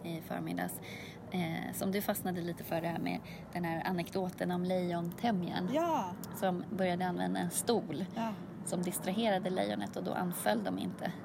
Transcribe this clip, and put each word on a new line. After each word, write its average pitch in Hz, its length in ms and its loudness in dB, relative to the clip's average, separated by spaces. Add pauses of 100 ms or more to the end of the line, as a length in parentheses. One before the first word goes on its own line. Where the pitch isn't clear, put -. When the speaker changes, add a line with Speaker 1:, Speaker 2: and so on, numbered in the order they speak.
Speaker 1:
i 165 180 -4
förmiddags. 175 520 -2 (580)
Eh, 165 420 0
som 196 180 0
du 202 100 2
fastnade 190 400 0
lite 170 220 -4
för, 165 180 0
det 165 60 -2
här 165 120 0
med - 200 -2 (340)
den 175 120 -2
här 165 220 0
anekdoten 180 640 0
om 180 120 2
lejontämjan. 180 1080 2
Speaker 2:
Ja. 311 320 4 (300)
Speaker 1:
Som 180 340 2
började 180 360 2
använda 185 340 0
en 180 120 0
stol - 540 2 (100)
Speaker 2:
Ja. 226 180 -2 (320)
Speaker 1:
som 175 180 0
distraherade 190 680 2
lejonet, 190 480 0
och 190 60 -2
då - 100 0
anföll 185 500 2
de - 160 0
inte. - 320 -2 (140)